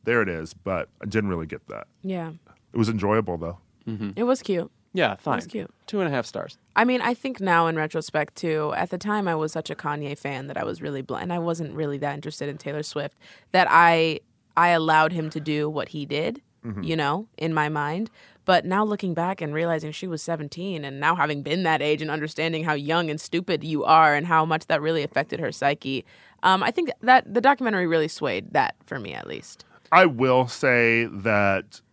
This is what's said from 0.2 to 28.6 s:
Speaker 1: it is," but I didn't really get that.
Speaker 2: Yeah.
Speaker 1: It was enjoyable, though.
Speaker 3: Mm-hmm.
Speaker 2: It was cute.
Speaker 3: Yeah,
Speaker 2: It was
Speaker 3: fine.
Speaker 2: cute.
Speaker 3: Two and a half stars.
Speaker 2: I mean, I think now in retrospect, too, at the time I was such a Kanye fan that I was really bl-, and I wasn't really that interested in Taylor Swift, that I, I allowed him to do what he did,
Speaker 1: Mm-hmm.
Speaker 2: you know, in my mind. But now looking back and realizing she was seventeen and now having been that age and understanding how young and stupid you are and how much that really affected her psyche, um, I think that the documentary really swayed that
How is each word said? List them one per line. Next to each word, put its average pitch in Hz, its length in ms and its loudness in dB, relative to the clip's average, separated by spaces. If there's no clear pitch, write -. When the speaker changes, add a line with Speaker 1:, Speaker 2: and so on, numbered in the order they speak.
Speaker 1:
it 92 60 -2
is," 80 260 -8
but 92 340 -6
I - 40 -12
didn't 107 240 -2
really 82 160 -4
get - 220 -14
that. 50 200 -14
Speaker 2:
Yeah. 175 300 -8
Speaker 1:
It 113 40 -2
was 110 120 2
enjoyable, 104 480 0
though. 85 220 -10
Speaker 3:
Mm-hmm. 104 280 -8
Speaker 2:
It 214 80 -2
was 247 180 0
cute. 175 300 -4
Speaker 3:
Yeah, 139 200 2
Speaker 2:
It - 40 -8
was - 40 -20
Speaker 3:
fine. 151 280 -2
Speaker 2:
cute. - 220 -10
Speaker 3:
Two 208 140 -6
and 180 80 0
a 143 40 -2
half 127 140 -2
stars. - 320 -10
Speaker 2:
I 214 80 4
mean, 247 180 0
I 240 120 -2
think 254 260 -8
now 170 280 4
in 160 80 0
retrospect, 156 600 -4
too, 156 400 -2
at 180 140 -4
the 180 80 -6
time 208 300 -2
I 170 80 0
was 156 160 -4
such 156 180 -8
a 151 60 -8
Kanye 147 420 -6
fan 139 300 -8
that 143 100 -10
I - 60 -4
was 170 180 -6
really 143 220 -6
bl-, 123 120 -8
and 175 160 -6
I 175 80 -4
wasn't 165 360 -4
really 143 240 -4
that 143 160 -4
interested 147 340 -10
in 143 80 -12
Taylor 147 260 -8
Swift, 147 320 -8
that 185 180 6
I, 165 500 8
I 175 140 6
allowed 160 440 6
him 156 180 -2
to 160 80 -6
do 151 300 -2
what 151 200 -6
he 143 180 -8
did, 151 340 -4
Speaker 1:
Mm-hmm. 190 180 -8
Speaker 2:
you 160 120 -2
know, 160 320 -2
in 160 160 -4
my 151 160 0
mind. 156 400 -4
But 180 220 4
now 190 180 0
looking 202 300 -2
back 175 280 -4
and 147 120 -6
realizing 156 380 -2
she 185 160 -12
was 165 160 -8
seventeen 165 600 -8
and 139 160 -10
now 160 160 2
having 151 280 0
been 160 200 -2
that 160 180 2
age 151 200 2
and 156 100 -4
understanding 156 520 -4
how 160 100 0
young 156 360 0
and 151 120 -6
stupid 170 420 -4
you 151 220 -4
are 156 300 8
and 147 100 -2
how 160 180 4
much 160 240 -2
that 156 140 0
really 156 220 -2
affected - 360 -4
her 151 120 -4
psyche, 139 520 -2
um, 190 200 4
I - 80 0
think 330 180 -2
that 247 300 4
the 220 100 2
documentary 226 460 2
really 160 200 2
swayed 117 460 -4
that 147 220 2